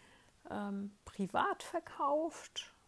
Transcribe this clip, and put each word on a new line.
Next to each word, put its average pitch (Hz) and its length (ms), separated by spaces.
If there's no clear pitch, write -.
ähm, 202 540
privat - 600
verkauft, - 1080